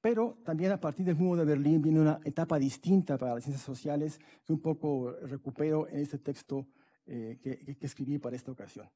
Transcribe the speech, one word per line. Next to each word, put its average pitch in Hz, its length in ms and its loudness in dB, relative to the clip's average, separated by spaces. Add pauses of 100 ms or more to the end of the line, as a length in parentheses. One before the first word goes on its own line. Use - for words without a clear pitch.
pero 226 440 2
también 170 280 0
a 196 80 -2
partir 180 260 -2
del 175 80 4
muro 180 220 4
de 165 100 4
Berlín 151 340 6
viene 156 200 6
una 151 240 6
etapa 160 340 0
distinta 147 580 2
para 123 180 -2
las 120 100 -8
ciencias 139 200 -6
sociales 147 540 -4 (260)
que - 80 -2
un 156 60 0
poco 147 540 -2 (100)
recupero 143 680 -2
en 143 120 -6
este 143 180 -4
texto, 135 480 -8 (400)
eh, 117 340 -10
que, 131 180 -8
que, - 180 -14
que - 100 -10
escribí 139 320 -6
para 123 160 -6
esta 127 160 -10
ocasión. 104 460 -16